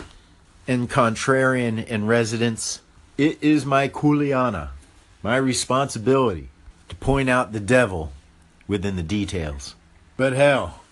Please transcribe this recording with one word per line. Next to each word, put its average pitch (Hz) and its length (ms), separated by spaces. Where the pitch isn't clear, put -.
and 123 220
contrarian 123 960
in 107 220
residence, 113 760
it 151 240
is 147 240
my 139 220
kuleana, 127 840
my 107 160
responsibility 127 1120
to - 60
point 135 340
out 127 240
the 110 60
devil 98 520
within 98 280
the 87 80
details. 85 720
But 131 160
hell, 131 480